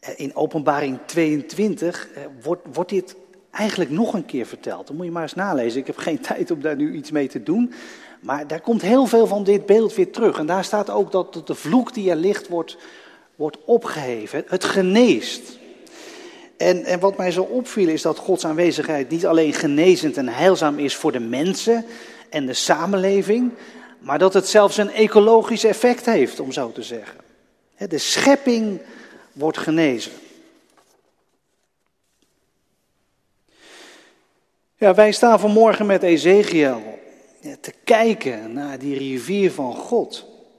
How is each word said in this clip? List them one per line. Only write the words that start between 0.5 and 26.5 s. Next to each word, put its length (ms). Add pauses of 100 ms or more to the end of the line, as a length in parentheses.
tweeëntwintig, 1080
eh, 80 (200)
wordt, 300
wordt 180
dit 260 (340)
eigenlijk 400
nog 240
een 100
keer 220
verteld. 400
Dan 100
moet 80
je 60
maar 120
eens 120
nalezen. 460
Ik 60
heb 100
geen 300
<laughs> 40
tijd 200
om 100
daar 160
nu 180
iets 160
mee 180
te 140
doen. 300 (480)
Maar 260
daar 140
komt 220
heel 240
veel 200
van 180
dit 220
beeld 280
weer 180
terug. 260
En 80
daar 180
staat 260
ook 220
dat 340
de 80
vloek 400
die 160
er 60
ligt 320
wordt, 280 (580)
wordt 300
opgeheven. 840
Het 180
geneest. 960 (960)
En, 280
en 160
wat 160
mij 140
zo 120
opviel 460
is 140
dat 160
Gods 260
aanwezigheid 680
niet 160
alleen 260
genezend 640
en 120
heilzaam 500
is 180
voor 160
de 80
mensen 640 (460)
en 160
de 80
samenleving, 1000 (460)
maar 200
dat 160
het 140
zelfs 280
een 140
ecologisch 760
effect 420
heeft, 340
om 120